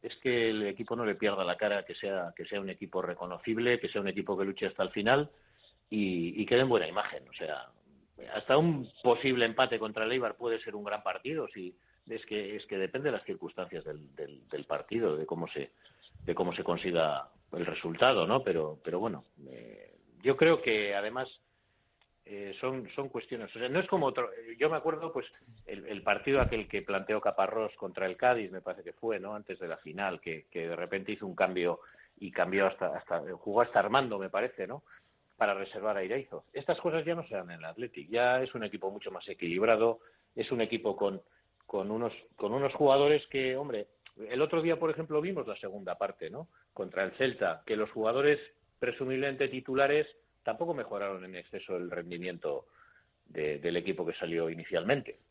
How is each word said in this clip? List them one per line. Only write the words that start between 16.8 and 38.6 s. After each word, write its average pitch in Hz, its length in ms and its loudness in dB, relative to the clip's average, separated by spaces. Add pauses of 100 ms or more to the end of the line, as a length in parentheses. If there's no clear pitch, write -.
el 85 120 -2
resultado, 82 600 2
¿no? 127 160 4
Pero, 80 400 0
pero 85 160 -2
bueno, 95 260 -4 (240)
eh, 57 460 -18 (280)
yo 135 140 6
creo 160 260 8
que 104 340 2
además, 113 320 -2 (960)
eh, 101 360 -10
son, 131 340 -4
son 139 140 -6
cuestiones, 113 460 -8
o 113 40 -12
sea, 123 100 -4
no 147 120 2
es 185 80 -2
como 165 180 4
otro, 123 240 0 (260)
yo 147 140 4
me 160 60 0
acuerdo, 156 360 -2
pues, 123 140 -4 (400)
el, 98 200 -10
el 98 160 -6
partido 131 380 4
aquel 110 280 2
que 98 140 -4
planteó 101 380 -2
Caparrós 104 560 0
contra 95 300 -4
el 92 100 -2
Cádiz, 120 360 2
me 92 80 -8
parece 101 240 -8
que 87 80 -12
fue, 113 260 -2
¿no? 98 160 -8
Antes 104 240 -10
de 92 100 -8
la 80 100 -6
final, 87 420 -4
que, 80 300 -8
que 82 180 -4
de 85 80 -4
repente 95 360 -4
hizo 104 140 -8
un 90 80 -8
cambio 90 460 2 (400)
y 95 100 -10
cambió 95 380 2
hasta, 87 280 -2
hasta, 85 240 -2 (160)
jugó 110 260 2
hasta 117 180 4
Armando, 110 400 2
me 95 100 -6
parece, 104 380 -2
¿no? 135 160 -12 (520)
Para 101 180 2
reservar 98 420 -2
a 98 80 0
Iraizo. 110 480 -4
Estas 139 280 -2
cosas 160 240 0
ya 170 120 0
no 165 100 -8
se 110 80 -10
dan 90 160 -6
en 82 80 -14
el 78 60 -14
Athletic, 85 440 -10
ya 123 320 4
es 131 140 -4
un 117 80 -4